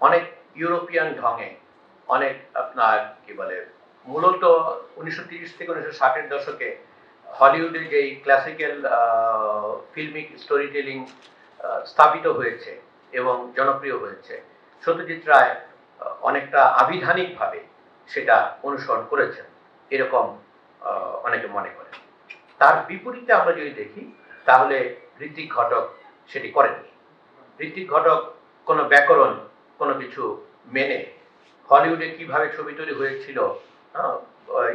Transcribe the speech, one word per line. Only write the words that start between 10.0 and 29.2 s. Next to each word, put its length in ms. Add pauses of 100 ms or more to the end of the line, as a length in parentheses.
স্টোরি 280
টেলিং, 400 (520)
আহ, 260
স্থাপিত 420
হয়েছে 540 (320)
এবং 440
জনপ্রিয় 420
হয়েছে, 440 (420)
সত্যজিৎ 440
রায়, 280 (440)
আহ, 200
অনেকটা 440
আবিধানিকভাবে 960 (460)
সেটা 560
অনুসরণ 480
করেছেন, 340 (460)
এরকম, 480 (420)
আহ, 420
অনেকে 240
মনে 220
করেন। 320 (580)
তার 280
বিপরীতে 460
আমরা 200
যদি 180
দেখি, 420 (320)
তাহলে 520 (240)
ঋত্বিক 340
ঘটক 340 (400)
সেটি 220
করেননি। 380 (760)
ঋত্বিক 240
ঘটক 420 (340)
কোনো 180
ব্যাকরণ, 500 (440)